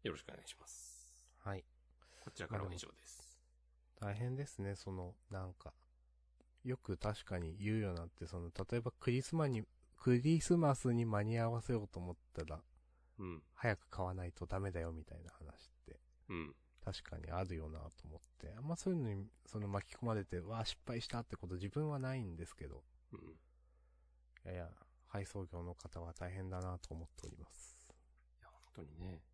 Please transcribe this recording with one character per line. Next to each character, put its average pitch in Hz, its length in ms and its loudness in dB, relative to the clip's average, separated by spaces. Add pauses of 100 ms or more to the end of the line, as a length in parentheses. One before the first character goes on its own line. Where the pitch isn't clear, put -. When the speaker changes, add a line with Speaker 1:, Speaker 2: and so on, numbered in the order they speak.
Speaker 1:
よ 101 100 0
ろ 73 40 -6
し - 60 -14
く - 60 -12
お - 40 -12
願 - 100 -14
い - 40 -14
し - 120 -10
ま - 80 -18
す。 - 560 -16 (140)
Speaker 2:
は 101 180 -6
い。 92 80 -8 (600)
Speaker 1:
こ - 80 -12
ち - 100 -8
ら 82 60 -4
か 104 100 -2
ら 78 60 0
は 87 100 -2
以 87 40 -6
上 - 140 -8
で - 140 -20
す。 - 320 -16 (640)
Speaker 2:
ま 104 60 -2
あ、 101 40 0
で 101 40 0
も、 107 40 -4
大 - 0 -
変 127 160 0
で 139 100 -2
す - 140 -10
ね、 98 160 0
そ - 160 -6
の、 90 240 -4 (140)
な 95 160 -2
ん 90 80 -6
か。 - 200 -14 (880)
よ 127 140 2
く 95 200 0
確 - 280 2
か 92 140 0
に 85 180 -2
言 107 200 4
う - 20 6
よ 98 140 2
な 85 120 -2
っ 87 40 -8
て、 - 180 -8
そ 87 120 -4
の、 85 120 -4 (180)
例 120 80 4
え 117 40 4
ば 123 180 0
ク - 120 2
リ 127 100 4
ス - 140 -2
マ 156 120 6
に、 117 160 2 (340)
ク 123 200 8
リ 156 240 8
ス 175 160 8
マ 147 180 10
ス 123 180 4
に 117 120 6
間 107 180 4
に 117 160 4
合 113 120 6
わ 117 100 2
せ 123 120 0
よ 110 100 4
う 98 40 -6
と - 120 -6
思 90 140 -4
っ - 20 -6 (180)
た 82 100 -2
ら、 76 180 -4 (580)
Speaker 1:
う 101 40 -4
ん。 85 200 -4 (100)
Speaker 2:
早 110 240 2
く - 120 -18
買 92 160 0
わ 92 80 0
な 92 120 -4
い 87 60 -4
と - 140 -6
ダ 95 140 0
メ 98 120 0
だ 87 80 0
よ 82 120 0
み 80 120 -8
た - 120 -14
い 82 80 -12
な 85 80 -14
話 - 380 -16
っ - 20 -20 (140)
て、 - 140 -18 (300)
Speaker 1:
う - 40 -2
ん。 78 220 -2 (280)
Speaker 2:
確 - 200 -4
か - 140 -10
に 78 140 -8
あ 90 120 0
る 92 120 -4
よ 78 140 -4
な 78 100 -8
と 73 280 -12
思 78 100 -12
っ - 20 -12 (200)
て、 - 180 -10
あ - 40 -12
ん - 60 -6
ま 165 80 0
そ 190 160 0
う 180 40 4
い - 20 2
う 156 40 2
の 113 120 2
に、 98 140 -2 (180)
そ - 140 -6
の、 104 80 0
巻 98 260 0
き - 20 -14
込 - 120 -4
ま 113 80 4
れ 98 100 2
て、 90 160 -2
「わ 110 180 -4
あ、 113 60 2
失 - 200 -4
敗 117 160 -2
し - 60 -6
た」 120 140 0
っ 117 40 -4
て - 100 -6
こ - 120 -6
と 90 80 -2
自 95 140 0
分 151 200 2
は 147 100 0
な 131 160 0
い 127 80 0
ん 87 120 -4
で 85 100 -4
す - 100 -14
け - 120 -10
ど。 - 160 -10 (280)
Speaker 1:
う 107 60 -10
ん。 - 20 -10
Speaker 2:
い - 1300 -20
や 92 60 -2
い - 20 -2
や、 85 140 -4 (380)
配 98 180 -2
送 95 200 -4
業 85 180 -6
の 87 120 -4
方 - 260 -8
は 85 120 -8
大 90 180 -4
変 92 180 -4
だ 92 100 -2
な 90 200 -2
と - 140 -10
思 82 120 -6
っ - 20 -16
て - 200 -12
お - 20 -6
り - 80 -12
ま 78 140 -16
す。 - 260 -18 (640)
Speaker 1:
い - 20 -20
や、 - 80 -20
本 - 120 -20 (120)
当 87 100 -10
に 78 160 -12
ね。 90 220 -6 (120)